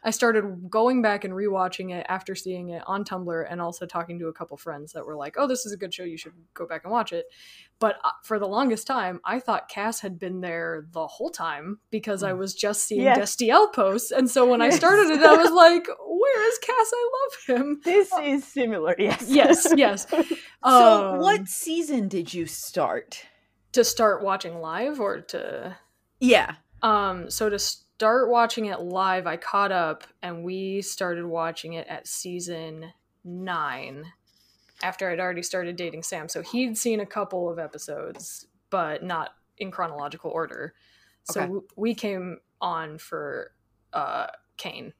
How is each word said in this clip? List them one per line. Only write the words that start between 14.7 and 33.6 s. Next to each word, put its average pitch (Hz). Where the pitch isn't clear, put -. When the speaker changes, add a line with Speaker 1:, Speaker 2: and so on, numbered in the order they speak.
Speaker 1:
started 359
it, 302
I 311
was 330
like, 349
"Where 440
is 466
Cass? 466
I 480
love 523
him." 294
Speaker 3:
This 381
Speaker 1:
Uh, 339
Speaker 3:
is 285
similar, 202
yes. 214
Speaker 1:
Yes, 277
yes. 208
Speaker 2:
<laughs> -
So 220
Speaker 1:
Um, 185
Speaker 2:
what 196
season 302
did 175
you 170
start? -
Speaker 1:
To 240
start 214
watching 190
live 214
or 196
to -
Speaker 2:
Yeah. -
Speaker 1:
Um, 196
so 214
to 202
start 226
watching 233
it 196
live, 185
I 160
caught 202
up 165
and 170
we 190
started 175
watching 165
it 165
at -
season 170
nine 151